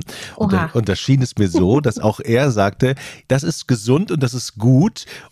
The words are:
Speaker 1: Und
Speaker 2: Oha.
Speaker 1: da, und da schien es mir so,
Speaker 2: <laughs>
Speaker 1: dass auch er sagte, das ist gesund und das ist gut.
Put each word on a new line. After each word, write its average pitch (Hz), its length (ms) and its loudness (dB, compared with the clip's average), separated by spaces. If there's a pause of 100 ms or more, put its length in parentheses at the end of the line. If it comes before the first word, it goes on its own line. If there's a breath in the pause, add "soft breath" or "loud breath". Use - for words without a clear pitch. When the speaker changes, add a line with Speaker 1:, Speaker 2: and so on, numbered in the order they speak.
(360 loud breath)
Speaker 1:
Und 202 180 -2
Speaker 2:
Oha. 165 180 0
Speaker 1:
da, 120 80 -2
und 104 100 -2
da 95 60 0
schien 135 260 2
es - 160 -4
mir 101 120 2
so, 95 300 2
Speaker 2:
<laughs> - 20 2
Speaker 1:
dass 113 180 -2
auch 107 220 -2
er 123 280 2
sagte, 113 460 0 (320 loud breath)
das 135 160 0
ist - 240 -6
gesund 127 420 0
und 160 140 -2
das 120 100 -2
ist - 240 -10
gut. 131 480 2 (260 loud breath)